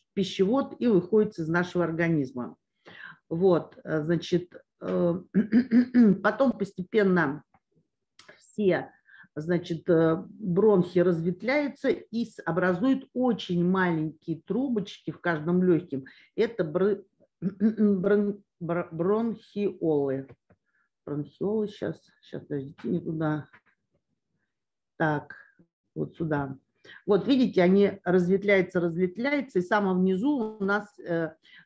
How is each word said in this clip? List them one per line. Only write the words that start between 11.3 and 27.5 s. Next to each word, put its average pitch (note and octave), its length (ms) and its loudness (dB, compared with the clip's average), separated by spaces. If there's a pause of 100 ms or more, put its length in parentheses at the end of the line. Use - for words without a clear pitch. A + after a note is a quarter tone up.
и - 340 -4
с-, - 200 -20
образуют F3+ 680 0
очень G#3+ 540 0
маленькие E3 720 -2
трубочки A3 680 -4
в C3 100 -12
каждом F3 420 0
легком. D3+ 420 0 (320)
Это A3+ 280 -2
бр-, F3+ 400 -2 (180)
<clears throat> - 180 -20
брон-, G3+ 1000 0 (180)
бр-, E3+ 320 -4
бронхиолы. E3+ 1400 -2 (760)
Бронхиолы, F#3 640 -4
щас, F#3+ 320 -10 (220)
щас, - 200 -14
подождите, D3 460 -10
не F3 120 -2
туда. D#3 460 -6 (1500)
Так, D3+ 360 -2 (600)
вот D3+ 220 -8
сюда. C#3+ 400 -6 (500)
Вот, F#3+ 200 2
видите, A#3 360 2